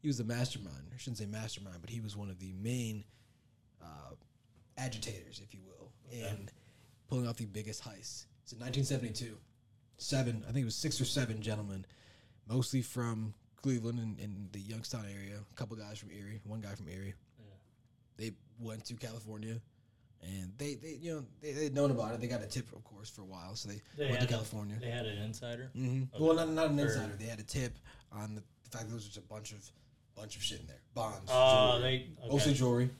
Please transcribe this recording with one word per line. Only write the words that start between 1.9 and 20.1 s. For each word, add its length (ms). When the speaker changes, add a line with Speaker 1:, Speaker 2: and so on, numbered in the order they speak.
Speaker 1:
he 100
was 160
one 140
of 80
the 160
main, 500
uh, 320
agitators, 680
if 80
you 140
will, 260
Speaker 2:
Okay. 200
Speaker 1:
in 200
pulling 200
off 80
the 80
biggest 400
heists. 400
So 140
nineteen 260
seventy-two, 520
seven, 500
I 40
think 100
it 20
was 100
six 260
or 40
seven 380
gentlemen, 420
mostly 340
from 520
Cleveland 360
and, 200
and 340
the 80
Youngstown 460
area, 320
a 160
couple 220
guys 220
from 120
Erie, 340
one 160
guy 140
from 140
Erie. 260
Speaker 2:
Yeah. 60
Speaker 1:
They 160
went 280
to 80
California, 680